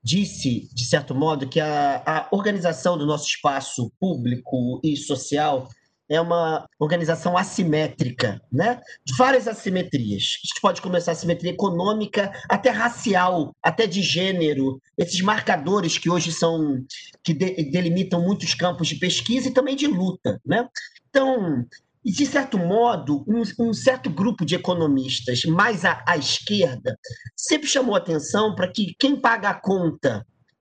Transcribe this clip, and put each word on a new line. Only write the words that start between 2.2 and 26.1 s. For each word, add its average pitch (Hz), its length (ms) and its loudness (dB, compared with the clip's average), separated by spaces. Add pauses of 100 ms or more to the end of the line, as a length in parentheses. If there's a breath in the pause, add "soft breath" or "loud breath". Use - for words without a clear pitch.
organização 185 680 0
do 147 80 -2
nosso 151 220 0
espaço 135 720 -2
público 127 800 -2
e 151 140 0
social 143 720 -2 (420 soft breath)
é 151 100 2
uma 170 460 0 (140)
organização 165 580 0
assimétrica, 151 1040 0 (100)
né? 202 300 0 (240 loud breath)
De 131 100 -6
várias 254 320 4
assimetrias. 175 960 -2
A - 40 -8
gente - 140 -8
pode 190 200 2
começar 175 300 0
a - 20 0
assimetria 170 380 -2
econômica, 196 800 0 (180 loud breath)
até 202 220 4
racial, 185 920 0
até 170 240 2
de 190 160 -2
gênero, 151 800 0 (160)
esses 175 240 -2
marcadores 185 760 2
que 165 100 0
hoje 170 220 2
são, 156 520 0 (400 loud breath)
que 165 100 2
de-, 165 380 -2
delimitam 175 500 0
muitos 190 340 0
campos 170 320 -2
de 147 80 -4
pesquisa 202 540 0
e 262 40 -6
também 269 220 2
de 277 100 -2
luta, 185 580 0
né? 214 240 0 (420 loud breath)
Então, 208 560 2 (380 loud breath)
e, 220 80 -2
de 285 140 2
certo 269 320 -2
modo, 175 680 2
um, 226 160 2 (160)
um 233 140 2
certo 254 360 2
grupo 190 360 0
de 156 100 0
economistas 139 880 0
mais 185 420 2
à, 170 220 0
à 175 100 2